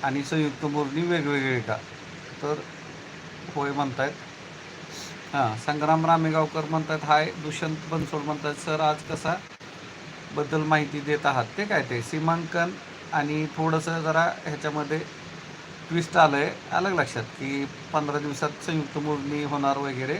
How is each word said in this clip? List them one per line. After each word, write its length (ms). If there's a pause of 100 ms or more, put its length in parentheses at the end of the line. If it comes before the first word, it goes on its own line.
आणि 200
संयुक्त 420
मोजणी 360
वेगवेगळे 580
का? 160 (640)
तर 180 (960)
होय 160
म्हणतायत. 420 (1200)
हां, 240
संग्राम 480
रामेगावकर 640
म्हणतायत, 340
हाय. 280 (120)
दुष्यंत 480
बनसोड 300
म्हणतायत, 340
सर, 240
आज 300
कसा 260 (1000)
बद्दल 280
माहिती 360
देत 260
आहात? 200 (120)
ते 80
काय, 240
ते 120
सीमांकन 680 (420)
आणि 320 (120)
थोडंसं 440
जरा 220 (220)
ह्याच्यामध्ये 540 (920)
ट्विस्ट 280
आलं 200
आहे, 120 (220)
अलग 280
लक्षात, 240
की 420 (280)
पंधरा 260
दिवसात 460
संयुक्त 320
मोजणी 460
होणार 340
वगैरे. 420